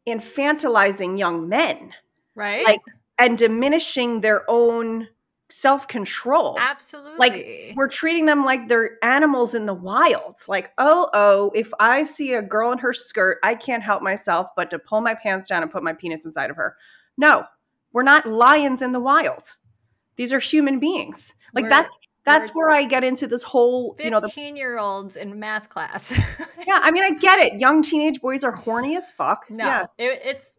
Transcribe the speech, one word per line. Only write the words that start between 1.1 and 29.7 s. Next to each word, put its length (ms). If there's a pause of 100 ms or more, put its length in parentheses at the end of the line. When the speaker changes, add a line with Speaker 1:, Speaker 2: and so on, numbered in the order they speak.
Speaker 1:
young 300
men. 440 (440)
Speaker 2:
Right? 280
Speaker 1:
Like, 160 (380)
and 180
diminishing 840
their 280
own 600 (420)
self-control. 1120
Speaker 2:
Absolutely. 580
Speaker 1:
Like, 580
we're 120
treating 380
them 180
like 240
they're 360
animals 500
in 120
the 80
wild. 600 (120)
Like, 300
"Oh, 340
oh, 420
if 260
I 240
see 300
a 80
girl 300
in 60
her 140
skirt, 500
I 140
can't 260
help 200
myself 440 (100)
but 140
to 80
pull 220
my 140
pants 340
down 140
and 100
put 100
my 100
penis 320
inside 260
of 60
her." 200 (400)
No, 280 (480)
we're 120
not 220
lions 540
in 120
the 80
wild. 540 (640)
These 160
are 60
human 400
beings. 560 (180)
Like, 120
Speaker 2:
We're, 60
Speaker 1:
that's, 280 (260)
that's 300
Speaker 2:
we're 120
Speaker 1:
where 100
I 80
get 180
into 240
this 160
whole, 560
you 120
know, 100
the 80
Speaker 2:
fifteen-year-olds 880
in 240
math 280
class. 500
<laughs> 40 (440)
Speaker 1:
Yeah, 160
I 80
mean, 120
I 100
get 280
it. 180
Young 240
teenage 380
boys 240
are 80
horny 420
as 160
fuck. 380
Speaker 2:
No, 160
Speaker 1:
Yes. 340